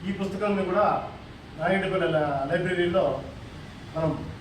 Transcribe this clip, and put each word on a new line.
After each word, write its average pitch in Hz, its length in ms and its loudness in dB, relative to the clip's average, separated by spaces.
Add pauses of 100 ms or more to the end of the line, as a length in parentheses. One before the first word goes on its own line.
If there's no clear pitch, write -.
ఈ - 20 -2
పుస్తకాన్ని 196 540 0
కూడా 180 460 2 (460)
నాగేటిపల్లి 180 540 2
లై-, 147 400 2
లైబ్రరీలో 175 720 2 (760)
మనం 156 320 0 (120)